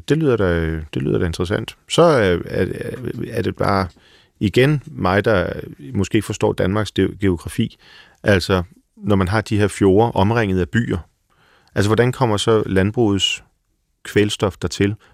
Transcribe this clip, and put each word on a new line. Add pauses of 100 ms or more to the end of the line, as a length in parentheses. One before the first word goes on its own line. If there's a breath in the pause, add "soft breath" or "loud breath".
det
lyder
da, (340)
det
lyder
da
interessant. (140)
Så
er,
er, (640)
er
det
bare (520 soft breath)
igen
mig,
der (420)
måske
ikke
forstår
Danmarks
de-, (120)
geografi. (460 loud breath)
Altså, (340)
når
man
har
de
her
fjorde
omringet
af
byer, (760 soft breath)
altså,
hvordan
kommer
så
landbrugets (640)
kvælstof
dertil?
Er (200 soft breath)